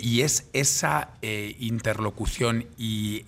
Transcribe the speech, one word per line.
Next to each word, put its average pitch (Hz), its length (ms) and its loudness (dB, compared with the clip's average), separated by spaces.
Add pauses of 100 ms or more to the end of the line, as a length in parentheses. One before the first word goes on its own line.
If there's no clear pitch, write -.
y 117 180 4
es - 300 0
esa, 147 600 2 (100)
eh, 104 380 -4
interlocución 113 1080 0 (120)
y, 107 500 -2